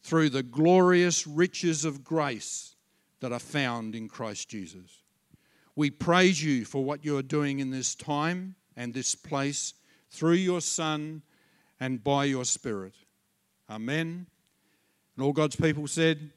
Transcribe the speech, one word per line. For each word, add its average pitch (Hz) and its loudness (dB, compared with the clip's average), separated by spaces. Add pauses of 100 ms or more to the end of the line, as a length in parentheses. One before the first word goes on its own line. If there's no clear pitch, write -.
through 160 4
the 131 -2
glorious 175 4
riches 160 0
of 139 -4
grace 143 -4 (440)
that 120 -6
are 120 -6
found 120 -4
in 113 -10
Christ 107 -10
Jesus. 90 -14 (760)
We 147 2
praise 170 4
you 139 2
for 135 -4
what 147 -4
you 147 -2
are 135 -2
doing 143 -2
in 131 -4
this 131 -4
time 175 -4 (220)
and 120 -8
this 127 -4
place 139 -4 (380)
through 165 2
your 180 2
Son 156 -4 (580)
and 127 -4
by 143 2
your 131 -2
Spirit. 98 -4 (760)
Amen. 160 -6 (880)
And 135 -4
all 143 2
God's 151 0
people 151 0
said 156 0